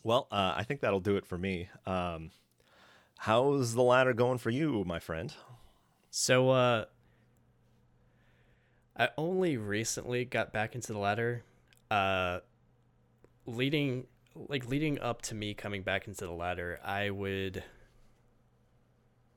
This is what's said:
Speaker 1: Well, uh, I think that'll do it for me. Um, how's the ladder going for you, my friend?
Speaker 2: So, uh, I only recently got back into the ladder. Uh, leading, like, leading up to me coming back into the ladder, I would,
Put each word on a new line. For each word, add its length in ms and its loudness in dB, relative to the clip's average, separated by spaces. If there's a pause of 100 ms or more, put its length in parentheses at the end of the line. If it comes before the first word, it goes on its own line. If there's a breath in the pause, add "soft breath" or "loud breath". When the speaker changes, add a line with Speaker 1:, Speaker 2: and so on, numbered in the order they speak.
Speaker 1:
Well, 280 2
uh, 240 2
I 80 -2
think 180 -6
that'll 180 4
do 160 2
it 100 -2
for 120 -6
me. 320 -4 (160)
Um, 460 -4 (880 soft breath)
how's 560 2
the 80 4
ladder 300 6
going 260 2
for 100 -2
you, 340 0
my 160 -4
friend? 340 -6 (760 loud breath)
Speaker 2:
So, 400 4
uh, 360 4 (2000 soft breath)
I 200 2
only 400 0
recently 680 -4
got 280 -4
back 220 -2
into 160 -10
the 80 -4
ladder. 440 0 (460 soft breath)
Uh, 500 2 (1040)
leading, 640 0 (280)
like, 320 -6
leading 320 0
up 240 -4
to 120 -8
me 180 -4
coming 300 -8
back 240 -2
into 180 -10
the 60 -6
ladder, 520 -6
I 260 -4
would, 540 -4 (1700 loud breath)